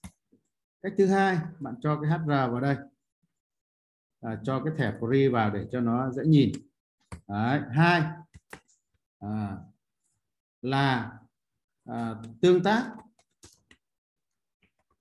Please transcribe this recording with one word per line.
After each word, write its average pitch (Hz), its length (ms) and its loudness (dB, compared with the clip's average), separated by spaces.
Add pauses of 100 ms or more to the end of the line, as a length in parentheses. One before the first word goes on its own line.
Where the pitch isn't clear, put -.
(800)
Cách 196 160 -6
thứ 196 80 6
hai, 190 320 4 (220)
bạn 123 220 -8
cho 151 200 0
cái 151 100 0
H 165 140 0
R 147 40 -2
vào 127 320 0
đây. 139 140 0 (1500)
À, 110 220 -8
cho 131 220 -2
cái 156 120 -2
thẻ 113 220 -2
free 131 320 2
vào 113 200 2
để 101 200 -6
cho 123 80 -4
nó 123 320 0
dễ 131 140 -6
nhìn. 147 260 6 (760)
Đấy, 117 340 0 (100)
hai, 170 300 4 (1160)
à, 101 380 -6 (1040)
là, 131 580 0 (640)
à, 117 320 -8 (260)
tương 180 220 6
tác 220 320 0 (2000)